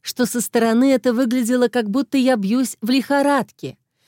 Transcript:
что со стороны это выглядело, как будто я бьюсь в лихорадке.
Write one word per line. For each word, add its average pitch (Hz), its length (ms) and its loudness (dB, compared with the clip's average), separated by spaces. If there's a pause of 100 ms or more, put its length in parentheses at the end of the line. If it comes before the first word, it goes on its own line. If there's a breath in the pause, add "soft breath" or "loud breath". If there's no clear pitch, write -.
что - 240 -4
со 240 160 -4
стороны 233 500 2
это 254 200 0
выглядело, 247 580 0
как 233 200 -2
будто 269 280 -2
я 254 180 2
бьюсь 220 460 -2
в 214 80 -6
лихорадке. 277 880 -2 (300)